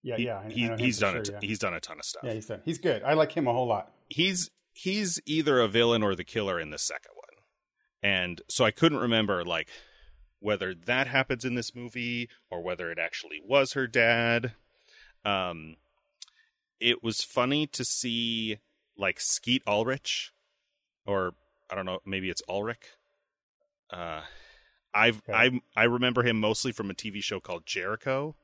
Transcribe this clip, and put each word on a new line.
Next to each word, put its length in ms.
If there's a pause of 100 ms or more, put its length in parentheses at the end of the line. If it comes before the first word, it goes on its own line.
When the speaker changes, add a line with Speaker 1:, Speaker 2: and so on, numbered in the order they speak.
Speaker 1:
Yeah, 140
Speaker 2:
He, 100
Speaker 1:
yeah, 180
I, 60
Speaker 2:
he, 140
Speaker 1:
I 40
know 60
him 60
Speaker 2:
he's 160
Speaker 1:
for 40
Speaker 2:
done 120
Speaker 1:
sure, 80
Speaker 2:
a 40
t-, 80
Speaker 1:
yeah. 80
Speaker 2:
he's 180
done 160
a 60
ton 180
of 60
stuff. 200
Speaker 1:
Yeah, 100
he's 120
done. 180
He's 140
good. 240
I 120
like 180
him 140
a 60
whole 140
lot. 260 (160)
Speaker 2:
He's, 420 (220)
he's 520
either 360
a 80
villain 340
or 120
the 100
killer 360
in 100
the 80
second 360
one, 280 (600)
and 460
so 160
I 60
couldn't 280
remember, 460
like, 240 (720)
whether 340
that 320
happens 380
in 100
this 200
movie 540 (220)
or 120
whether 280
it 80
actually 440
was 320
her 120
dad. 640 (720)
Um, 520 (1040)
it 220
was 200
funny 460
to 160
see, 720 (400)
like, 220
Skeet 460
Ulrich, 680 (720)
or 260 (380)
I 40
don't 120
know, 180
maybe 240
it's 180
Ulrich. 440 (1000)
Uh, 320 (680)
I've, 360
Speaker 1:
Okay. 40
Speaker 2:
I, 500
I 20
remember 400
him 140
mostly 340
from 180
a 40
T 140
V 140
show 180
called 240
Jericho. 800